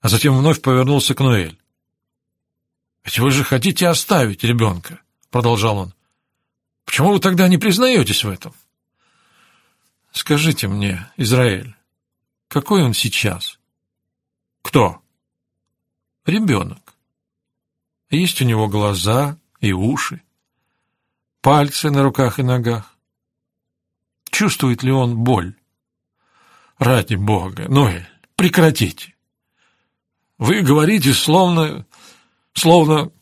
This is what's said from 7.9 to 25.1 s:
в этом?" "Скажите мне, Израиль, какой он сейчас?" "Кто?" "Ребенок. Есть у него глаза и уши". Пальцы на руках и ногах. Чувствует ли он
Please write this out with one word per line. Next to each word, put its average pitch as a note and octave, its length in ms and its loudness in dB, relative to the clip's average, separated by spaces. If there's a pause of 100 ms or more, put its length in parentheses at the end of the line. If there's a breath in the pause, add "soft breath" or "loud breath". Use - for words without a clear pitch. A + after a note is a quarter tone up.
в G#2 60 -4
этом?" - 240 -12 (1600)
"Скажите D3+ 560 -2
мне, G2+ 500 -4
Израиль, A#2+ 580 0 (760)
какой F3 340 0
он A#2+ 100 0
сейчас?" - 640 -4 (1040)
"Кто?" G2+ 400 0 (1300)
"Ребенок. C#3 680 -2 (1160)
Есть E3 320 0
у - 20 0
него A2 220 0
глаза G#2 720 -2 (200)
и G2+ 140 0
уши". B2 480 -4 (1200)
Пальцы C#3+ 480 2
на C#3 100 2
руках C3+ 380 0
и C3+ 40 -2
ногах. A#2+ 540 -4 (1300)
Чувствует C3+ 500 -2
ли B2+ 100 -2
он A#2+ 260 -2